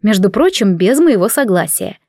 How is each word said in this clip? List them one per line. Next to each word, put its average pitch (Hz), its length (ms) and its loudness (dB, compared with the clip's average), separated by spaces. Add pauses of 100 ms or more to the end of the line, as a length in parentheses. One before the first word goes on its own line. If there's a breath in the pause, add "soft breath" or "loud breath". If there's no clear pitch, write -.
Между 202 280 2
прочим, 214 460 0
без 196 220 0
моего 240 300 2
согласия. 190 720 -2 (100)